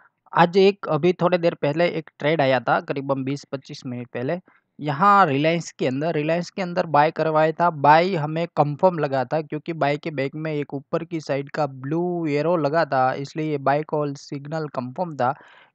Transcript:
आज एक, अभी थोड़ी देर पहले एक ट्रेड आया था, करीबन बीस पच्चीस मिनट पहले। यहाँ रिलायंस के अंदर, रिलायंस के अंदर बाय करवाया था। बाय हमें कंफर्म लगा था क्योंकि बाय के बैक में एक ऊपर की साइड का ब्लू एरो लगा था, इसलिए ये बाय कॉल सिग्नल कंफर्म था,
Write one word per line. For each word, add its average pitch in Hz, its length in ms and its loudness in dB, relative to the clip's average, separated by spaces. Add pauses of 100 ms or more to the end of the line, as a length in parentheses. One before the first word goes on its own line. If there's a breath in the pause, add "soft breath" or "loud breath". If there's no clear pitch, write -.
(320 soft breath)
आज 175 240 4
एक, 196 320 4
अभी 156 240 2
थोड़ी 175 260 0
देर 165 160 0
पहले 156 340 0
एक - 300 -8
ट्रेड 156 220 0
आया 131 200 4
था, 147 200 0
करीबन 139 440 -4
बीस 139 200 -6
पच्चीस - 420 -14
मिनट 123 220 -10
पहले। 139 320 -6 (400 soft breath)
यहाँ 175 460 4
रिलायंस 156 460 0
के 180 140 -2
अंदर, 147 280 -2
रिलायंस 160 360 -2
के 202 120 -8
अंदर 175 240 -4
बाय 151 240 4
करवाया 156 420 2
था। 170 180 0
बाय 160 440 4
हमें 156 320 -2 (100)
कंफर्म 151 420 2
लगा 135 260 0
था 151 180 -2
क्योंकि 151 300 -8
बाय 147 240 0
के 160 140 -8
बैक 139 240 -4
में 156 180 -6
एक 147 220 -6
ऊपर 160 300 -6
की 170 160 -8
साइड 143 300 -4
का 151 160 -2
ब्लू 160 600 -4
एरो 147 300 0
लगा 156 280 2
था, 131 280 2
इसलिए 156 380 -6
ये 147 80 -2
बाय 139 240 2
कॉल 147 320 -4
सिग्नल 151 540 -10
कंफर्म 135 480 -8
था, 127 180 0 (400 loud breath)